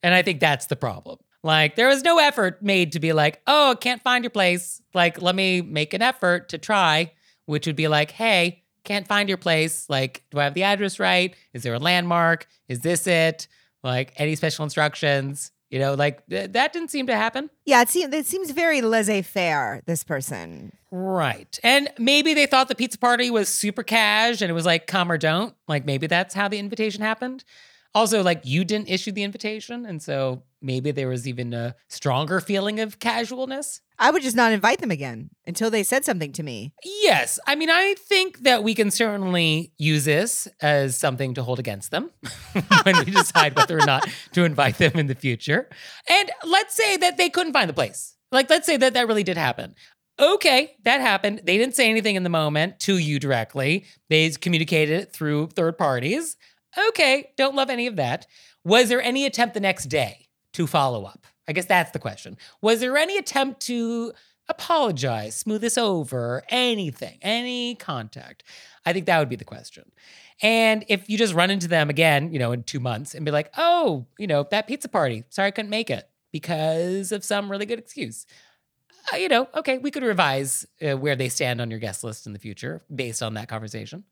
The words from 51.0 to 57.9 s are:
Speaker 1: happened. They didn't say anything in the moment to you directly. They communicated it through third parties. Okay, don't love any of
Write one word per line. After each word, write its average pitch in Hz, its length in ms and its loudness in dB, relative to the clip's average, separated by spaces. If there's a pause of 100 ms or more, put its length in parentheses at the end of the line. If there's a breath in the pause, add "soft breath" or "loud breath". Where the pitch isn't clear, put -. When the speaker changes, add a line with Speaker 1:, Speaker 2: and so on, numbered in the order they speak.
Speaker 1:
happened. 208 440 0
They 175 120 2
didn't 247 200 0
say 240 120 4
anything 220 280 0
in 185 80 0
the 175 60 0
moment 156 500 0
to 196 180 2
you 151 200 0
directly. 139 680 -2 (240 soft breath)
They 156 200 6
communicated 156 720 0
it 202 140 -12
through 151 340 -2
third 165 300 -2
parties. 165 580 -2 (520 soft breath)
Okay, 285 500 2
don't 269 160 2
love 269 160 0
any 240 160 -4
of 220 100 -6